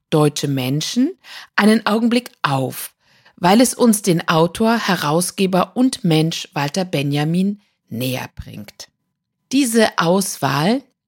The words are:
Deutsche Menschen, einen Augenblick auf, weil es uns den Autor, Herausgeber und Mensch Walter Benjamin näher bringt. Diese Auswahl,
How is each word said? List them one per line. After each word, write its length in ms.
Deutsche 380
Menschen, 640
einen 300
Augenblick 440
auf, 520
weil 260
es 100
uns 300
den 260
Autor, 480
Herausgeber 1040
und 260
Mensch 480
Walter 320
Benjamin 760
näher 480
bringt. 520
Diese 460
Auswahl, 880